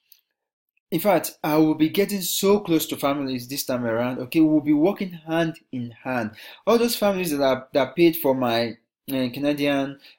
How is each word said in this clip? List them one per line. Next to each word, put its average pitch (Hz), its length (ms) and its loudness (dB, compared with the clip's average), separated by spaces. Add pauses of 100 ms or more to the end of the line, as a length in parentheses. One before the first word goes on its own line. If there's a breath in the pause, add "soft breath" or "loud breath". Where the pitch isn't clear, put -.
(920)
in 160 80 0
fact, 180 440 0
I 151 140 0
will 156 160 4
be 151 160 2
getting 196 320 -2
so 196 380 2
close 165 260 0
to - 100 -6
families 131 520 -4
this 139 180 -8
time 123 200 -4
around. 120 340 -2
Okay, 127 200 -2
we'll 156 220 4
be 143 100 0
working 185 380 0
hand 160 500 -4 (120)
in 123 180 -8
hand. 117 420 -6 (360 loud breath)
All 226 100 6
those 233 180 0
families 185 360 0
that 143 100 -2
are, 131 320 0
that 131 220 0
paid 170 220 4
for 135 180 2
my, 117 420 0 (340)
uh, 131 220 -2
Canadian, 143 640 -2 (220 loud breath)